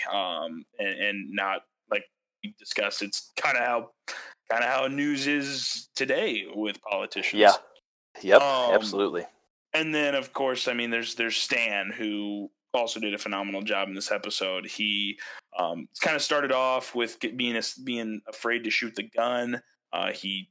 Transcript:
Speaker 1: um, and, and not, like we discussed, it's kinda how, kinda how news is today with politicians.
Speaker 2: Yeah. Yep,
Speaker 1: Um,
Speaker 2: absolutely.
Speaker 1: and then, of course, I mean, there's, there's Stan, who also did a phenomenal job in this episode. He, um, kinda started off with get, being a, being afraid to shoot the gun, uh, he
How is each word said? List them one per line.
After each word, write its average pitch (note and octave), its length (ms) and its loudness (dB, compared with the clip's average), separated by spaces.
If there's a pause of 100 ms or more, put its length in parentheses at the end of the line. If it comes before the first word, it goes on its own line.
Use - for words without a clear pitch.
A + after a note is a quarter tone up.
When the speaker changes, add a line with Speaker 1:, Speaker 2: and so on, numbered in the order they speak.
(120)
Speaker 1:
um, E2 520 -4 (140)
and, G2 220 -4
and G2 320 -4
not, G2 300 -2 (280)
like G#2 140 -2 (400)
we G#2 120 -12
discussed, - 460 -4
it's - 320 -6
kinda C#3 240 0
how, A#2+ 320 0 (580)
kinda A#2 200 2
how C3 180 2
news C#3 400 0
is C#3 680 -2
today C3 580 0
with G#2 280 -4
politicians. G2+ 580 -2
Speaker 2:
Yeah. G#2 140 12 (680)
Yep, G2 200 10
Speaker 1:
Um, B2+ 320 4
Speaker 2:
absolutely. G2 500 2 (500)
Speaker 1:
and D#3 180 0
then, D3 220 2
of C3+ 180 -2
course, C3 360 -2
I B2 60 0
mean, A#2+ 160 -2
there's, A#2 260 -2
there's A2+ 200 0
Stan, G#2 600 0
who G#2 520 -4 (240)
also A#2+ 280 0
did G#2+ 140 -2
a G#2 40 -4
phenomenal G2 440 -4
job G2+ 260 -2
in F#2+ 80 -8
this F#2+ 160 -4
episode. G2 540 -4
He, G#2 520 -2 (400)
um, E2 300 -4 (120)
kinda D#3 200 2
started C#3+ 320 2
off C3 420 0
with A#2+ 240 -2
get, A#2 180 -6
being A#2+ 200 0
a, A2+ 60 -2 (200)
being A#2 460 -4
afraid A#2 340 -2
to A2 80 -2
shoot A2+ 240 -2
the A#2 80 -6
gun, A#2+ 580 -2 (320)
uh, F#2 200 -2
he F#2+ 380 -6